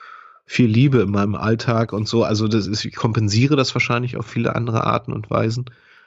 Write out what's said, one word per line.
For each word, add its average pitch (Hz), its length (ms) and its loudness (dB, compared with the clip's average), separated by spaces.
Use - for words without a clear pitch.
viel - 240 2
Liebe 123 320 4
in 98 100 0
meinem 101 240 0
Alltag 113 580 0
und 107 140 -4
so. 113 160 2
Also 107 240 0
das 104 200 0
ist, 107 180 -4
ich 113 100 -12
kompensiere 113 600 2
das 135 180 0
wahrscheinlich 123 440 -2
auf 117 100 -8
viele 120 280 -2
andere 117 300 -2
Arten 117 260 -2
und 110 180 -8
Weisen. 113 360 -2